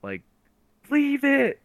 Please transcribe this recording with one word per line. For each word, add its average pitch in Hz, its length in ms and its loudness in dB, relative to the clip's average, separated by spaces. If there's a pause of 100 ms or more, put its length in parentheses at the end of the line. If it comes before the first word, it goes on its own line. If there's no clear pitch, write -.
like, 98 220 -12 (640)
Leave 285 340 0
it! 277 420 0